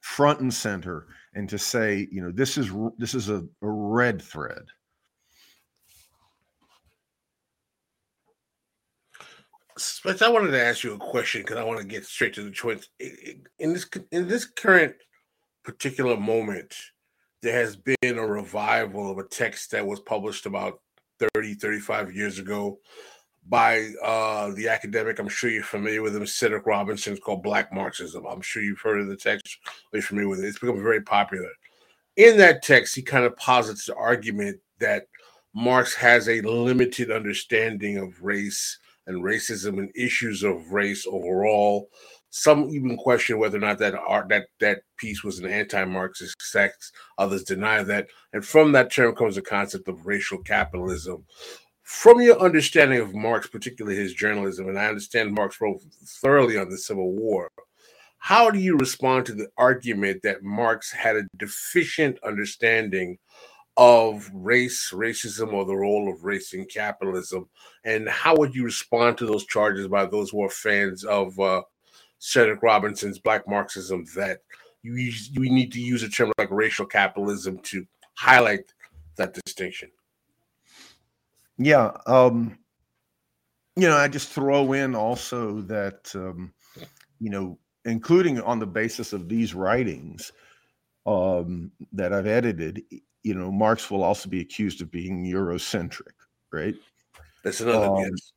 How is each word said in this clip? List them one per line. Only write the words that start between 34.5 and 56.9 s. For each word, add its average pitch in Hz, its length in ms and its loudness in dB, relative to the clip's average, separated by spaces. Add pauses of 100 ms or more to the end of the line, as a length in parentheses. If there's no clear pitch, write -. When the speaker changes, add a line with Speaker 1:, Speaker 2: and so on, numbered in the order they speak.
Speaker 2:
that 107 260 -2 (480)
Marx 123 400 2
has 120 340 4
a 113 120 0
limited 120 720 0
understanding 107 840 -2
of 92 220 -10
race 101 600 -6 (260)
and 92 160 -8
racism 104 560 -4
and 98 160 -8
issues 117 480 -4
of 87 300 -4
race 101 340 -2
overall. 101 840 0 (420)
Some 147 400 4
even 131 260 -4
question 120 420 2
whether 104 180 2
or 101 40 -2
not 104 180 0
that 104 160 2
art, 101 360 0
that, 104 180 0 (100)
that 104 220 2 (160)
piece 107 260 -10
was 95 160 -8
an 90 80 -8
anti-Marxist 92 880 -4 (180)
text. - 400 0 (240)
Others 95 280 0
deny 104 400 0
that. 104 240 -2 (240)
And 104 120 -6
from 156 280 8
that 127 180 6
term 117 240 2
comes 107 220 0
the 98 60 -6
concept 101 440 -4
of 80 180 -10
racial 98 340 -4
capitalism. 90 840 -4 (580)
From - 380 10
your 240 200 10
understanding 151 580 6
of 101 160 -4
Marx, 110 320 -2
particularly 107 500 -6
his 98 160 -4
journalism, 98 560 -2
and 95 80 -4
I 104 100 0
understand 107 460 -2
Marx 104 280 -2
wrote 101 200 -2 (400)
thoroughly 123 380 2
on 95 100 -4
the 95 80 -10
Civil 95 360 -4